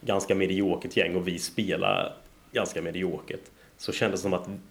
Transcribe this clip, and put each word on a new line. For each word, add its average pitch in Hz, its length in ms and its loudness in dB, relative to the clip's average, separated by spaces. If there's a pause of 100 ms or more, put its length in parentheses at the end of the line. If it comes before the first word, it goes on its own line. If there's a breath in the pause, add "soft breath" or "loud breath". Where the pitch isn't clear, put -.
ganska 98 340 2
mediokert 95 600 2
gäng 87 180 4
och 90 120 0
vi 87 120 -2
spelar 87 760 0 (360)
ganska 92 300 -2
mediokert, 82 600 -4 (360 soft breath)
så - 140 -6
kändes 95 280 2
det 82 40 -8
som 95 100 2
att, 90 160 -2 (220)